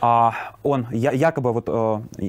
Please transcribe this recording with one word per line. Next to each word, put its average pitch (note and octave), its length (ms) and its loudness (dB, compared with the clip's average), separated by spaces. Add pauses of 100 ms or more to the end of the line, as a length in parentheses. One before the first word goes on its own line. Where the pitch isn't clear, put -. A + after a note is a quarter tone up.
а, A#2 320 4 (300)
он C3 280 -2
я-, B2+ 200 0
якобы C3+ 420 0
вот, A2+ 140 -4
э, A2 340 -2 (280)